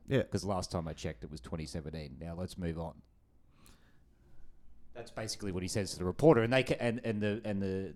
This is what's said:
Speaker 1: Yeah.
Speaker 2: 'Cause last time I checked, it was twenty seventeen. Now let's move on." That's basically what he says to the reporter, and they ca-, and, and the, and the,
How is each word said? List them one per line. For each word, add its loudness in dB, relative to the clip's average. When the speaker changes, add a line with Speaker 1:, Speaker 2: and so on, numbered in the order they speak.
Speaker 1:
Yeah. 6
Speaker 2:
'Cause -2
last -2
time -2
I -4
checked, -8
it -10
was -10
twenty -8
seventeen. -8
Now -8
let's -6
move -2
on." -6
That's -12
basically -4
what 0
he 0
says 0
to -8
the 0
reporter, 8
and 4
they 6
ca-, 2
and, 0
and 0
the, 2
and 0
the, -2